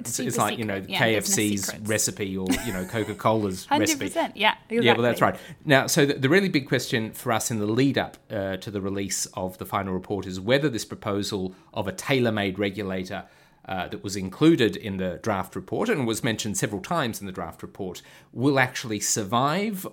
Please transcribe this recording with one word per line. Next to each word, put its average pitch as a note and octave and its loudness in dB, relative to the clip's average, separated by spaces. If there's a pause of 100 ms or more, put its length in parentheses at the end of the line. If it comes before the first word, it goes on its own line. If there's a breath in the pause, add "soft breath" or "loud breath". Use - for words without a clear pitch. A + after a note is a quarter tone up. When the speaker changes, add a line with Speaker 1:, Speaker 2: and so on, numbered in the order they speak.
Speaker 1:
It's, - -6
it's A#3+ -2
Speaker 2:
Super G#2+ 2
Speaker 1:
like, G#2+ -2
you A#2 -2
know, G2 -2
Speaker 2:
secret. F2+ -12
Yeah, G2 2
business A2+ 6
Speaker 1:
K - 4
F F#2+ 0
C's G2+ 2
Speaker 2:
secrets. G#2 -6
Speaker 1:
recipe G#2 0
or, F#2 -2 (180)
you A2 -4
know, F#2 -4
Coca-Cola's G#2+ 0
Speaker 2:
<laughs> - -10
Speaker 1:
recipe. G#2 2
Speaker 2:
Hundred C#4+ -2
percent, - -4
yeah, G#3+ 2 (120)
Speaker 1:
Yeah, A#3 4
well, A#2 2
that's A#2+ 2
Speaker 2:
exactly. G2 4
Speaker 1:
right. - -16
Now, C3+ 6
so C#3+ 4
the, C#3 2
the C3 0
really F#3+ 4
big C#3+ 0
question A2+ -2
for - -6
us A2 0
in G#2+ 0
the G#2 0
lead A#2+ 4
up, F2 -2 (120)
uh, G2 -2
to G2+ -10
the G2+ -2
release G2 -4
of F#2 -4
the F#2 -8
final F#2+ -2
report F#2 -4
is F#2 -8
whether C#3 2
this A2+ -2
proposal G2 -4 (180 loud breath)
of G2+ -4
a F#2 -4
tailor-made G#2+ 0
regulator, F#2+ -4 (420 soft breath)
uh, F#2+ -4
that G#2 -8
was G2+ -6
included G#2 4
in F#2+ -4
the F2+ -2
draft G2 -2
report B2 -2
and D3+ 0
was A2 0
mentioned A2 -2
several G2+ -2
times C#3+ -4
in G2+ -10
the F#2 -10
draft F2 -10
report F#2 -10 (300 loud breath)
will C3+ 2
actually A#2+ 0
survive, D3 0